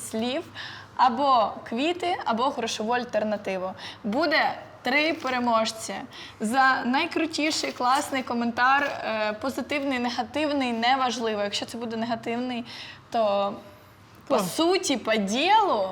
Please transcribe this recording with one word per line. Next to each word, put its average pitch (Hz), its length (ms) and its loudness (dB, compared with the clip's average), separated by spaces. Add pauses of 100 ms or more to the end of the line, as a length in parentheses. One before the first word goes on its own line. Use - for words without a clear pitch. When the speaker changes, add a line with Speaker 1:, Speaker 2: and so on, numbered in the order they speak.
(100)
Speaker 1:
слів 247 320 -2 (540)
або 247 540 4 (180)
квіти, 349 560 -2
або 226 200 0
грошову 226 480 -2
альтернативу. 208 800 -2 (340)
Буде 262 480 2 (300)
три 294 320 2
переможці. 240 800 0 (460)
За 262 440 4
найкрутіший, 311 880 0
класний 262 500 0
коментар, 247 640 2
е, 214 480 -2
позитивний, 269 680 -2
негативний, 254 720 -2
неважливо. 233 720 0
Якщо 208 240 -4
це 240 120 -10
буде 226 180 -6
негативний, 233 680 -4 (460)
то 202 420 2 (720)
по 269 100 2
Speaker 2:
Так. 196 100 2
Speaker 1:
суті, 330 500 2
по 220 180 0
ділу 254 760 4